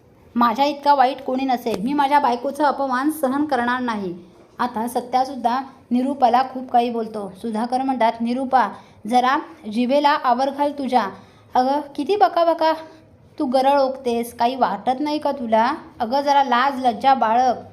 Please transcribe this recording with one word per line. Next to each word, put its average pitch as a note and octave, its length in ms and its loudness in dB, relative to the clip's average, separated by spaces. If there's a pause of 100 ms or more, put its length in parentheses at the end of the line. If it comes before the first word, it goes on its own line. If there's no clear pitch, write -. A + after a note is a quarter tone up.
(340)
माझ्या A#3 300 2
इतका D4 300 2
वाईट C4 260 2
कोणी C4 240 -4
नसेल, A#3+ 360 -2
मी B3 120 -2
माझ्या C#4+ 260 4
बायकोचा C#4 500 0
अपमान C4+ 420 0
सहन C#4 340 0
करणार B3 360 0
नाही." G#3 340 -4 (440)
आता A#3 300 -4
सत्यासुद्धा B3 720 -2 (300)
निरुपाला B3+ 520 2
खूप C4 280 -8
काही A#3+ 200 2
बोलतो. A3 420 -8 (100)
सुधाकर A#3+ 400 -4
म्हणतात, B3+ 380 0
"निरुपा, B3 480 0 (380)
जरा B3 320 2 (340)
जिभेला B3+ 360 2
आवर C4+ 420 2
घाल C#4+ 220 -2
तुझ्या. B3 360 0 (460)
अगं, C4+ 260 2 (160)
किती D4 200 -2
बकाबका E4 560 2 (680)
तू D#4 60 -2
गरळ C4+ 360 4
ओकतेस, B3 560 -2
काही A#3+ 200 0
वाटत A#3 440 -2
नाही D4+ 180 -2
का D4 140 -2
तुला? A#3+ 420 0 (260)
अगं, B3 200 -2
जरा C#4+ 240 4
लाज B3+ 420 0
लज्जा B3 280 4
बाळग. A#3+ 400 2 (180)